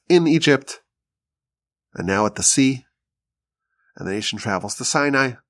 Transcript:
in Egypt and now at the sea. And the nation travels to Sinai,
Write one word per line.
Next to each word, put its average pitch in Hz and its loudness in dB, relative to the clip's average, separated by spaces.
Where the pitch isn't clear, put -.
in 170 4
Egypt 147 2
and 90 -8
now 98 2
at 101 -6
the 98 -6
sea. 135 0
And 92 -10
the 95 -6
nation 107 -6
travels 101 -4
to 123 -8
Sinai, 139 0